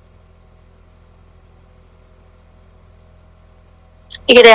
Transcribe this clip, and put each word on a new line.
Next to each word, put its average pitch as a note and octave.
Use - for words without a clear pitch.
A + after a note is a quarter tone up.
ఇక్కడే A#3+